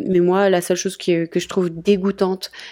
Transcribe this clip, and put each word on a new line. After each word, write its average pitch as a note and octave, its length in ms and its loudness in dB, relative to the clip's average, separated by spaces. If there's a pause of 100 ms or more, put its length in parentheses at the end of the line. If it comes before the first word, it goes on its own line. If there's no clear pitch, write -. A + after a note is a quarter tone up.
mais F#3 120 2
moi, F#3 300 4
la F#3 100 4
seule F3+ 160 -2
chose F#3 220 -6
qui, E3 320 0
que - 100 -2
je E3+ 80 -4
trouve F#3 220 0
dégoûtante, F#3+ 800 0 (200)